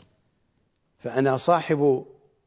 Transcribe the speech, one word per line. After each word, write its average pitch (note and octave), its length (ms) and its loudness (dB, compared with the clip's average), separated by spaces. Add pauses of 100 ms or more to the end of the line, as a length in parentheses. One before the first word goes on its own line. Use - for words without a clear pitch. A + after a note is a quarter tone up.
(1000)
فأنا C3 380 0
صاحب D3 680 0 (420)